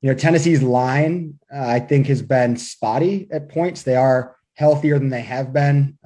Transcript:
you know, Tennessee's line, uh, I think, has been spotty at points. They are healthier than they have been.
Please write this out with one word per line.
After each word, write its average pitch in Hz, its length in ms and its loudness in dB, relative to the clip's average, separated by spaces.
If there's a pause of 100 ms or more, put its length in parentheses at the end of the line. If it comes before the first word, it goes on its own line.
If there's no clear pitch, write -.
you 135 80 0
know, 131 40 2
Tennessee's 160 480 2
line, 143 760 0 (160)
uh, 139 120 -10
I 120 140 0
think, 139 280 2
has 127 120 0
been 120 380 0
spotty 170 720 -4
at 147 200 -8
points. 170 340 -4
They 127 120 0
are 127 400 0 (200)
healthier 147 420 2
than 135 120 -2
they 123 100 -6
have 131 320 -8
been. 143 540 2